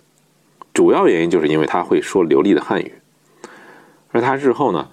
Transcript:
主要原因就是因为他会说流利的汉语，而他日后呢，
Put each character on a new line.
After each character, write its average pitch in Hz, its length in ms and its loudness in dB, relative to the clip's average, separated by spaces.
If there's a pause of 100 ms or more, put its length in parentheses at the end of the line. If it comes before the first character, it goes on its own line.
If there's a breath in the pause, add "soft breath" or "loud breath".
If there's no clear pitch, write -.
(760)
主 90 180 4
要 185 160 2
原 85 140 2
因 85 80 -2
就 90 100 2
是 76 80 -2
因 78 100 0
为 78 60 2
他 87 180 -4
会 85 200 -2
说 - 200 -2
流 73 200 2
利 98 100 2
的 - 80 2
汉 - 220 -4
语， - 100 -12 (1200 loud breath)
而 117 80 0
他 135 160 -2
日 135 160 0
后 123 200 0
呢， 71 200 -6